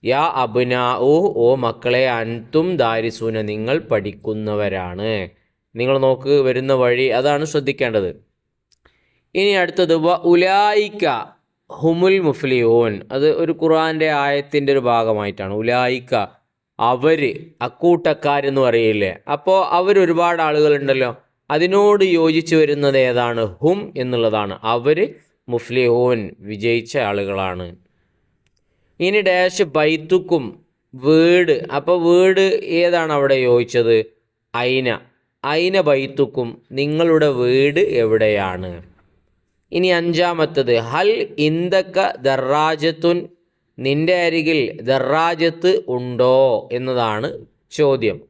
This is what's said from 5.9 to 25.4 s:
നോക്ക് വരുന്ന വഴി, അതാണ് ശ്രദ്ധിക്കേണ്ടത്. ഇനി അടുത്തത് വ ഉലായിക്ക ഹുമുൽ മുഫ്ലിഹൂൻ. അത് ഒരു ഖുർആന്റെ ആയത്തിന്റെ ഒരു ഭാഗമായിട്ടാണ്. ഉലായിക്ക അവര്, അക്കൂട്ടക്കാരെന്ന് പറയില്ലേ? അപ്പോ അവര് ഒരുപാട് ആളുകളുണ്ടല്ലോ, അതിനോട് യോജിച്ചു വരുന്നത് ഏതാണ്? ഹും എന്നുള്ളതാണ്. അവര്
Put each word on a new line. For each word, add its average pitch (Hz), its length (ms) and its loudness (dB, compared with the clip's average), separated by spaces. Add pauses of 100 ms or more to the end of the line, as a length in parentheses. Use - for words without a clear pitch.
നോക്ക് 131 340 0 (100)
വരുന്ന 131 320 0
വഴി, 127 380 2
അതാണ് 143 340 0
ശ്രദ്ധിക്കേണ്ടത്. 131 640 -2 (1300)
ഇനി 196 200 2
അടുത്തത് 175 420 2
വ 165 280 0
ഉലായിക്ക 202 800 2 (640)
ഹുമുൽ 170 520 0
മുഫ്ലിഹൂൻ. 120 720 2 (180)
അത് 139 220 0
ഒരു 165 200 -2
ഖുർആന്റെ 160 640 0
ആയത്തിന്റെ 143 560 -2
ഒരു 135 120 2
ഭാഗമായിട്ടാണ്. 107 680 -2
ഉലായിക്ക 123 600 -2 (640)
അവര്, 127 500 2 (320)
അക്കൂട്ടക്കാരെന്ന് 143 1000 0
പറയില്ലേ? 113 480 2 (220)
അപ്പോ 147 220 0 (180)
അവര് 190 280 2
ഒരുപാട് 170 420 0
ആളുകളുണ്ടല്ലോ, 147 680 2 (420)
അതിനോട് 196 560 4
യോജിച്ചു 165 500 2
വരുന്നത് 143 420 2
ഏതാണ്? 120 460 0 (120)
ഹും 175 240 0 (180)
എന്നുള്ളതാണ്. 113 680 -2
അവര് 123 420 0 (420)